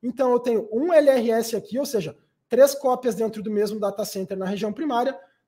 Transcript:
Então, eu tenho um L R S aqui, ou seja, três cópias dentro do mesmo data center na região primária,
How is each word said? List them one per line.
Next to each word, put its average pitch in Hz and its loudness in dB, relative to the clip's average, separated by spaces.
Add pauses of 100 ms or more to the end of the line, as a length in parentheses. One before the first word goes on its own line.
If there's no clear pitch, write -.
Então, 247 0
eu 247 4
tenho 233 -2
um 285 0
L 294 8
R 240 4
S 226 0
aqui, 202 -8
ou 285 -2
seja, 175 -6 (300)
três 277 6
cópias 254 -2
dentro 220 -4
do 214 -6
mesmo 208 -2
data 202 -4
center 190 -8
na 190 -6
região 202 -4
primária, 262 -2 (280)